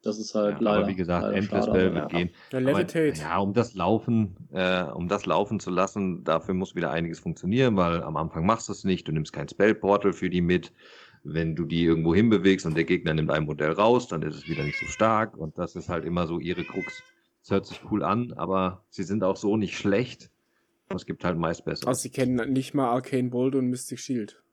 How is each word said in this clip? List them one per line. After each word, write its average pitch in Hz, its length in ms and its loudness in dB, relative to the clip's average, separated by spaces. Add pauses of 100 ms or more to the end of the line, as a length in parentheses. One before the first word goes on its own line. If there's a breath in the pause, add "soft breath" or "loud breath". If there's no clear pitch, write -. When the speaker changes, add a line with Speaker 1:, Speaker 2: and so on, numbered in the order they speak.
Speaker 1:
Das 107 180 -4
ist - 160 -12
halt 104 160 2
Speaker 2:
Ja, 101 60 -4
aber 104 220 2
Speaker 1:
leider, 101 100 2
Speaker 2:
wie 95 60 -2
gesagt, 87 280 0
Speaker 1:
leider 104 140 0
Speaker 2:
Endless 104 280 0
Speaker 1:
schade, - 140 0
Speaker 2:
Spell 92 80 6
Speaker 1:
aber 87 80 0
Speaker 2:
wird 73 160 -4
Speaker 1:
ja. 82 60 -2
Speaker 2:
gehen. 90 120 0 (220 loud breath)
Speaker 3:
Der 131 80 -2
Speaker 2:
Aber, 131 140 2
Speaker 3:
Levitate. 160 480 2
Speaker 2:
ja, 85 160 -2
um 98 160 0
das 113 200 2
laufen, 104 600 2 (160)
äh, 92 320 2
um 78 240 -6
das 98 180 0
laufen 95 360 2
zu - 80 -8
lassen, 92 560 0
dafür 80 280 0
muss 92 220 -4
wieder 85 160 -2
einiges 82 280 -2
funktionieren, 107 580 0
weil 85 260 2
am 80 140 -6
Anfang 82 280 -2
machst 113 220 0
du 104 60 -8
es - 100 -12
nicht, 92 240 0
du 78 60 -4
nimmst 78 180 -4
kein 73 160 -8
Spell-Portal 101 640 4
für 90 180 -4
die 90 120 0
mit. 87 320 2 (500 loud breath)
Wenn 80 320 -2
du 85 80 -4
die 85 220 0
irgendwo 82 280 4
hinbewegst 95 520 6
und 80 100 -2
der 80 80 2
Gegner 82 300 0
nimmt 78 180 0
ein 76 140 2
Modell 76 260 0
raus, 113 380 4
dann 80 140 -4
ist 78 120 -6
es 78 140 -14
wieder 76 160 -2
nicht 73 120 -4
so - 100 -8
stark 110 500 0
und 80 200 -8
das 87 200 -6
ist 87 100 -10
halt 85 160 -4
immer 85 240 -2
so 82 120 -4
ihre 85 260 -6
Krux. - 360 -10 (400 soft breath)
Es - 100 -20
hört 98 140 2
sich - 140 -16 (100)
cool 107 140 0
an, 113 300 0
aber 92 560 -2
sie - 140 -8
sind 98 200 -2
auch 92 140 2
so 104 180 0
nicht 104 220 -2
schlecht. 107 520 -2 (600)
Es 92 160 -8
gibt - 180 -8
halt 87 140 0
meist 82 260 -2
Besseres. - 240 -4
Speaker 3:
Also 127 140 0
sie 123 80 -8
kennen 123 420 0
nicht 131 220 -2
mal 135 160 2
Arcane 127 400 0
Bolt 127 260 0
und 127 140 0
Mystic 123 300 -6
Shield. 113 540 -6